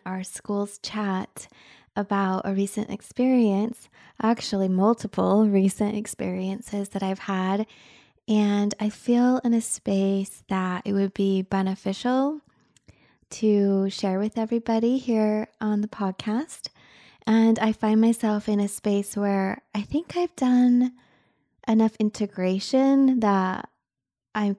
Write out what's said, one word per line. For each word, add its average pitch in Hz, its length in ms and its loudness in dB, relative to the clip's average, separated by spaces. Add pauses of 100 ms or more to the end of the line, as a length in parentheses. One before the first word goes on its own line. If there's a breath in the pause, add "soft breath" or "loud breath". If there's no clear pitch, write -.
our 185 160 -8
school's 202 560 -8
chat 196 680 -6 (480 soft breath)
about 196 480 0
a 196 100 -4
recent 196 340 -4
experience, 233 1000 0 (340 soft breath)
actually 214 460 0
multiple 190 800 2
recent 202 480 2
experiences 196 960 -6
that 196 120 -6
I've 190 160 -4
had. 190 480 -2 (600 soft breath)
And 208 520 2
I 214 80 -2
feel 240 560 2
in 233 80 2
a 226 80 2
space 196 880 -2
that 185 380 -4
it 202 80 -2
would 196 180 0
be 196 300 0
beneficial 202 1000 -2 (920 soft breath)
to 202 600 2
share 190 280 -2
with 214 200 -4
everybody 226 600 0
here 214 500 0 (100)
on 214 220 -2
the 208 80 -4
podcast. 214 800 -6 (580 soft breath)
And 226 320 4
I 220 140 0
find 220 280 2
myself 220 480 2
in 208 120 0
a 202 80 0
space 202 480 -4
where 196 460 -2 (120)
I 208 60 -2
think 294 360 -6
I've 349 200 -2
done 247 560 4 (760 soft breath)
enough 220 300 2
integration 233 1200 2
that 190 500 0 (640)
I 208 240 0